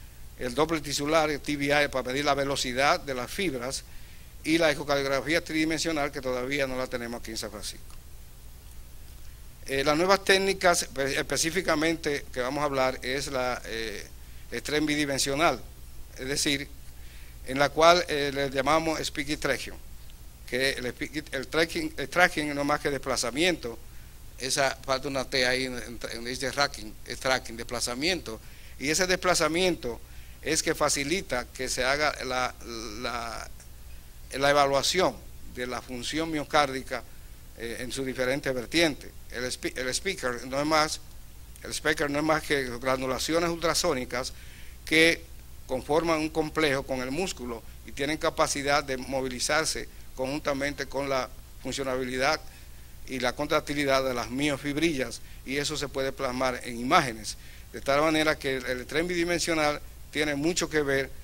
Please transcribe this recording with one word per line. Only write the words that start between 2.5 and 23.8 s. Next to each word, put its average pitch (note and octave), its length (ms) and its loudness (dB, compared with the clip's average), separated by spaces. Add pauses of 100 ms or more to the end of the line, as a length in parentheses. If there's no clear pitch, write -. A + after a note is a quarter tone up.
de C#3+ 140 -6
las B2 160 -4
fibras, C3+ 540 -2 (600)
y D#3+ 140 4
la E3 120 8
ecocardiografía C#3 720 2
tridimensional, D#3 680 0
que C#3+ 100 -6
todavía C3 460 0
no C3 100 -4
la B2+ 120 -2
tenemos A#2+ 320 -6
aquí A2+ 100 -8
en A2+ 80 -6
San G#2+ 120 -6
Francisco. - 340 -10 (1800)
Eh, C3+ 180 0
las D3 120 6
nuevas F#3+ 280 6
técnicas F#3+ 640 6
espe-, C3+ 280 0
específicamente D#3 1160 2
que B2+ 80 -2
vamos C#3 220 0
a - 20 2
hablar C3 380 2
es C3+ 260 -2
la, B2 380 -2
eh, A2 380 -6 (480)
strain C#3+ 320 0
bidimensional, C#3+ 800 2 (560)
es C3 80 -6
decir, C#3 400 0 (800)
en C3 120 -4
la C#3+ 100 8
cual, E3 400 8
eh, C#3+ 260 0
le C#3 160 0
llamamos D3+ 540 2
speaking C#3+ 340 -2
traction, A#2 380 -2 (720)
que C3+ 220 2
el B2 200 -4
speaking, C#3+ 400 -6
el C3 160 -4
tracking, D#3+ 500 0
el C#3 120 -4
tracking E3 440 2
no C#3+ 100 -2
es C#3+ 40 0
más D3 140 2
que D3+ 100 0
desplazamiento, C3 880 0 (600)